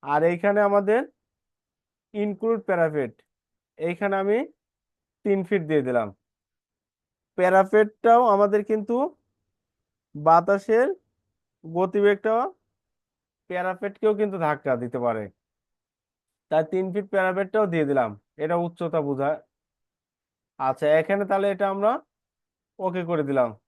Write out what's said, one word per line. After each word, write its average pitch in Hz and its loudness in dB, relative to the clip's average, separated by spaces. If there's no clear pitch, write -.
আর 151 4
এইখানে 202 0
আমাদের 202 2
ইনক্লুড 208 -2
প্যারাপেট, 151 0
এইখানে 196 -2
আমি 208 0
তিন 196 2
ফিট 196 0
দিয়ে 147 0
দিলাম। 120 -2
প্যারাপেটটাও 208 4
আমাদের 202 2
কিন্তু 220 -2
বাতাসের 196 2
গতিবেগটা 202 0
প্যারাপেটকেও 185 -4
কিন্তু 202 -2
ধাক্কা 147 -2
দিতে 123 -6
পারে, 110 -2
তাই 156 2
তিন 185 -2
ফিট 196 -6
প্যারাপেটটাও 196 0
দিয়ে 160 0
দিলাম, 127 0
এটা 160 -2
উচ্চতা 165 -4
বোঝায়। 139 -2
আচ্ছা, - -2
এখানে 196 -2
তাহলে 196 0
এটা 196 -4
আমরা 202 0
ওকে 185 -4
করে 160 0
দিলাম। 131 0